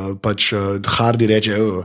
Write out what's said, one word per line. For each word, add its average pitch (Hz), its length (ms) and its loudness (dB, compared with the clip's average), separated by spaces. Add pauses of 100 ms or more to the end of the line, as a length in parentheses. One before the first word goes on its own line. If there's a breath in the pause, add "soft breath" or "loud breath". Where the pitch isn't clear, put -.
(180)
pač, 104 320 -2
eh, 107 80 0 (280)
Hardy 117 400 2
reče, 107 260 2
eh, 101 340 0